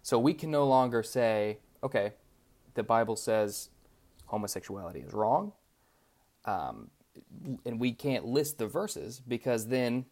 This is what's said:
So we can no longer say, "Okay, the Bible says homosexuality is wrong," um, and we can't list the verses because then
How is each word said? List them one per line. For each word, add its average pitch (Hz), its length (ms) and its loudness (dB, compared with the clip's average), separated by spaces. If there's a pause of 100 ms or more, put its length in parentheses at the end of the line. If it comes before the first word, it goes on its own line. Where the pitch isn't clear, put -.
So - 160 2
we 131 140 4
can 160 180 -6
no 143 160 4
longer 127 380 4
say, 107 540 2 (260)
"Okay, 107 300 0 (600)
the 120 80 -2
Bible 113 320 2
says 107 540 0 (560)
homosexuality 98 760 -6
is 67 120 -14
wrong," 135 400 2 (960)
um, 65 440 -6 (760)
and 117 120 -6
we 123 140 0
can't 127 320 -4
list 147 320 0
the 113 100 -2
verses 127 540 -6
because 120 460 -2
then 123 460 0